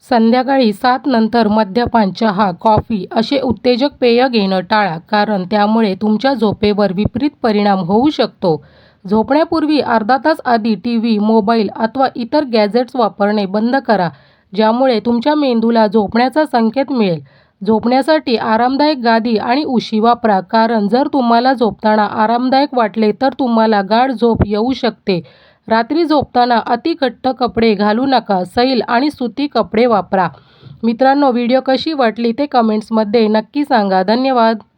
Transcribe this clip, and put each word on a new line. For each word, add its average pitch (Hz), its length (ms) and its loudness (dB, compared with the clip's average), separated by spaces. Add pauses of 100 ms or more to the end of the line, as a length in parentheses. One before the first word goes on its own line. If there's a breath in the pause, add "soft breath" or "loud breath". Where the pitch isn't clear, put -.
संध्याकाळी 247 640 2
सात 254 320 0
नंतर 226 420 2
मद्यपान, 214 640 0
चहा, 202 400 -2 (100)
कॉफी 214 500 0
असे 262 280 -2
उत्तेजक 247 500 0 (100)
पेय 240 280 2
घेणं 196 320 0 (100)
टाळा, 202 280 0 (120)
कारण 208 340 0
त्यामुळे 208 520 0
तुमच्या 214 380 0
झोपेवर 208 600 0
विपरीत 214 360 -2 (120)
परिणाम 208 380 0
होऊ 208 300 2
शकतो. 190 560 -2 (440 soft breath)
झोपण्यापूर्वी 294 680 0
अर्धा 226 460 0
तास 311 200 2
आधी 226 300 0
टीव्ही, 226 440 -2
मोबाईल 220 560 2
अथवा 247 400 -2
इतर 254 280 -2
गॅजेट्स 233 520 -2
वापरणे 208 500 0
बंद 214 300 -2
करा, 208 340 0 (460 soft breath)
ज्यामुळे 226 440 2
तुमच्या 240 360 0
मेंदूला 233 520 0
झोपण्याचा 226 580 0
संकेत 233 460 -2
मिळेल. 196 300 -2 (460 soft breath)
झोपण्यासाठी 254 680 0
आरामदायक 254 600 0
गादी 226 400 0
आणि 247 260 -2
उशी 220 360 -2
वापरा, 233 400 2
कारण 220 480 0
जर 247 200 2
तुम्हाला 254 460 2
झोपताना 214 520 0
आरामदायक 247 680 0
वाटले 220 380 0
तर 262 280 -2
तुम्हाला 220 420 2
गाढ 226 300 0
झोप 226 340 0
येऊ 214 280 -2
शकते. 214 480 -4 (460 soft breath)
रात्री 233 380 0
झोपताना 247 600 0
अति 262 360 -2
घट्ट 247 260 -4
कपडे 233 460 0
घालू 214 320 0
नका, 214 380 0
सैल 240 440 0
आणि 269 240 0
सुती 269 360 -6
कपडे 220 380 0
वापरा. 190 420 0 (560 loud breath)
मित्रांनो, 262 480 2
व्हिडिओ 240 340 0
कशी 262 280 -2
वाटली 233 380 -2
ते 277 140 -2
कमेंट्समध्ये 220 840 0
नक्की 220 360 -2
सांगा. 202 400 2
धन्यवाद. 226 540 0 (200)